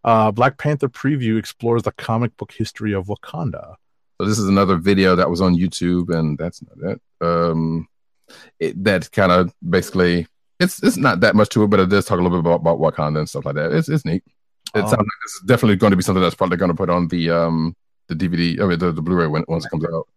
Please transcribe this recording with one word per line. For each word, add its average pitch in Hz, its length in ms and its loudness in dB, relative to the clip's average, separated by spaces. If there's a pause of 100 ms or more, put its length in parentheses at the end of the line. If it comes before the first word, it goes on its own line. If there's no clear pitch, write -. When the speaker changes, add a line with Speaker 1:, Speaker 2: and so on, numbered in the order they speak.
Speaker 1:
Uh, 110 300 4
Black 123 260 0
Panther 147 300 -2
preview 123 500 -2
explores 117 460 -2
the 107 80 -2
comic 117 440 -4
book - 140 -14
history 107 420 -6
of 95 140 -4
Wakanda. 104 680 -10 (440)
Speaker 2:
So 92 60 -2
this 104 120 0
is 101 100 0
another 98 280 4
video 95 380 4
that 80 160 2
was 85 100 -4
on 92 140 4
YouTube, 87 580 -2
and 78 260 -2
that's - 240 -10
not - 300 -10
it. - 80 -10 (200)
Um, 82 680 -2 (720)
it, 82 240 -6
that 95 300 0
kinda 90 400 4 (160)
basically, 87 580 0 (320)
it's, - 240 -2
it's - 140 2
not 98 240 2
that 104 160 4
much 104 140 4
to 107 120 2
it, 107 60 4
but 101 100 4
it 92 100 4
does 98 180 2
talk 95 120 0
a 90 40 0
little 90 200 2
bit 85 80 2
about, 85 120 2
about 82 180 0
Wakanda 78 380 -2
and 78 100 -4
stuff 69 160 -10
like 71 100 -6
that. 76 160 -4
It's, 160 180 0
it's 156 160 -2
neat. 87 200 -4 (500)
It 110 60 2
Speaker 1:
Um, 98 80 -4
Speaker 2:
sounds 117 100 2
like 104 80 0 (180)
this - 100 -14
is - 120 -18
definitely 110 300 4
gonna 101 200 4
be 90 60 0
something 92 200 0
that's 85 120 0
probably 90 220 0
gonna 87 180 0
put 85 160 -4
on 87 180 0
the, 82 220 -2
um, 82 460 0 (320)
the 85 60 -6
D 82 120 -4
V 87 100 -2
D, 85 260 0
I 101 40 2
mean, 87 120 0
the, 87 120 0
the 80 120 -6
Blu-ray 85 240 0
when, 78 200 -2
once 82 200 -4
it - 40 -12
comes 80 140 -4
out. 80 320 -6